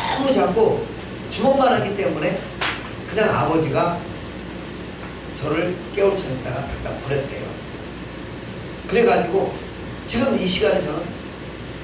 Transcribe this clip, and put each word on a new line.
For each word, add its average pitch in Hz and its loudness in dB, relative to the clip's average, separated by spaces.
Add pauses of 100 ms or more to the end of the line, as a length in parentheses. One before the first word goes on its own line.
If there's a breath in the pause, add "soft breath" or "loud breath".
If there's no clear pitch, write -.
(180)
너무 269 4
작고 - 4 (420)
주먹만 262 6
하기 196 0
때문에 170 0 (680)
그냥 214 2
아버지가 156 2 (1400)
저를 170 0 (180)
깨울 196 4
척했다가 127 -4
갖다 - -6
버렸대요. 135 -2 (1400)
그래가지고 190 4 (540)
지금 233 2
이 180 0
시간에 190 4
저는 151 -2 (840)